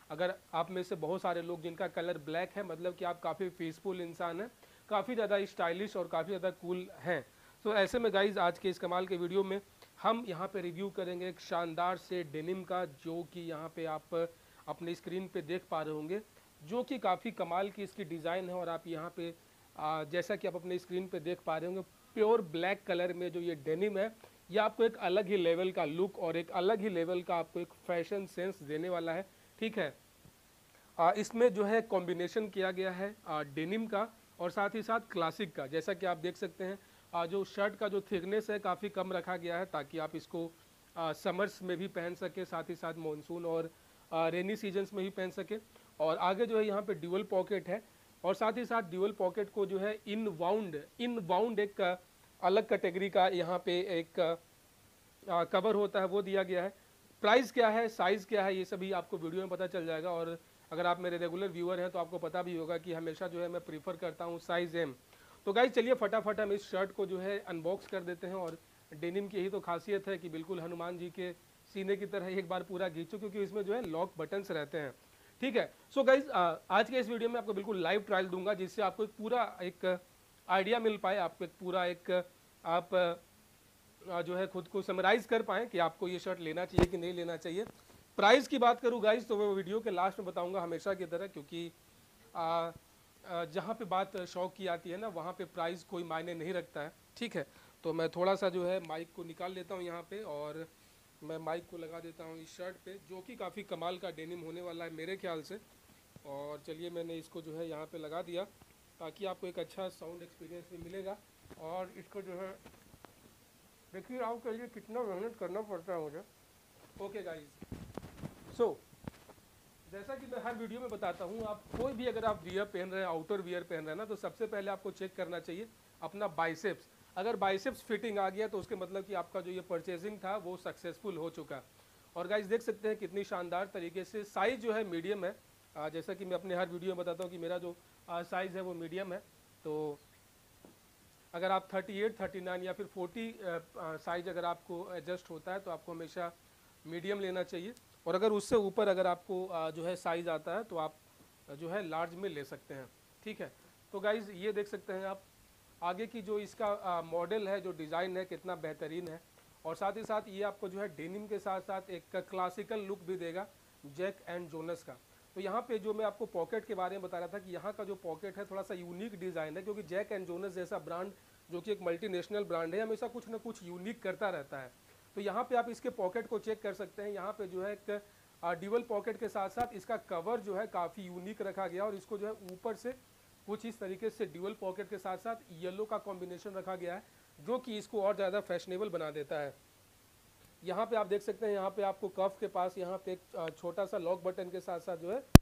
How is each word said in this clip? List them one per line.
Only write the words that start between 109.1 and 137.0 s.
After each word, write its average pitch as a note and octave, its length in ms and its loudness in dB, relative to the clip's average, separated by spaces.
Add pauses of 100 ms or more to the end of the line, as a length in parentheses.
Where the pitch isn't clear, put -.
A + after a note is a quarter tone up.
आपको F#3 200 -6
एक F3+ 120 -6
अच्छा F#3 320 -6
साउंड F3 320 -12
एक्सपीरियंस E3+ 480 -14
भी F3+ 100 -12
मिलेगा। F#3+ 360 -8 (440)
और F3+ 360 -6
इसको G3 260 -10
जो F#3 120 -10
है F#3 180 -8 (1400)
देखिए, F#3+ 280 -8
आपके A#3 320 -2
लिए A#3 180 -6
कितना A3 340 -6
मेहनत G#3 320 -4
करना F#3 260 -4
पड़ता F#3+ 300 -6
है E3+ 80 -2
मुझे। D3+ 220 -6 (800)
ओके G3+ 220 -6
गाइस, D#3+ 260 -8 (1080)
so A3 180 4 (1160)
जैसा G3+ 220 -8
कि C4+ 120 -10
मैं A#3+ 160 -6
हर A#3+ 120 -2
वीडियो A3+ 260 -6
में B3 100 -4
बताता G3 340 -2
हूँ, G#3+ 200 -4
आप G#3+ 180 -6 (140)
कोई C4 160 2
भी B3 140 -4
अगर A3+ 180 0
आप G#3 200 2
वियर F#3 200 0
पहन F#3+ 260 -4
रहे F#3+ 100 -2
हैं, F#3 80 0
outer E3 340 0
wear F3 200 -4
पहन E3 160 -4
रहे D#3 100 -6
हैं D#3 80 -4
ना, G#3+ 80 -4
तो G#3 120 -4
सबसे G3+ 300 -4
पहले G3+ 240 -2
आपको G3 220 -4
check F#3 240 -8
करना F3 240 -4
चाहिए F3 260 -6 (340)
अपना G3 300 -2
biceps। E3 580 0 (280)
अगर A3 200 0
biceps G3 460 2
fitting G#3 360 -2
आ G3 120 4
गया G3+ 180 0
तो G3 100 -4
उसके G3 180 -4
मतलब F#3+ 280 -4
कि G3 100 -6
आपका F3 260 -2
जो F3+ 100 -6
ये F#3 120 -6
purchasing F3+ 560 -4
था F#3+ 180 -2
वो F3+ 220 -6
successful E3+ 580 -6
हो E3 140 -4
चुका। C#3+ 320 -10 (540)
और F3 100 -2
guys, G#3 200 2
देख A3+ 160 2
सकते - 260 -2
हैं G#3+ 80 2
कितनी G3+ 280 -4
शानदार F3+ 500 -2
तरीके F3 300 -6
से G#3 200 -6
size G#3 360 2
जो A3+ 120 2
है A3 140 2
medium F3+ 380 -2
है। F#3+ 100 -2 (420)
आ, D#3 120 -4
जैसा E3 260 -4
कि F#3 100 -8
मैं F3+ 100 0
अपने F3+ 200 -2
हर F3+ 140 2
वीडियो F3 260 -2
में F3 40 -4
बताता F3 260 -2